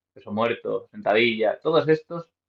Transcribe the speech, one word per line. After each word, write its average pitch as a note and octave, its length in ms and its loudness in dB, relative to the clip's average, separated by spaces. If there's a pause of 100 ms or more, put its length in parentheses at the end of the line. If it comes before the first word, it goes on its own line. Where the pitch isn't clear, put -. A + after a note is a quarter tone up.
(140)
peso - 180 -16
muerto, A2 600 -4
sentadilla, G#2+ 680 0
todos D3+ 300 0
estos E3 400 -2 (200)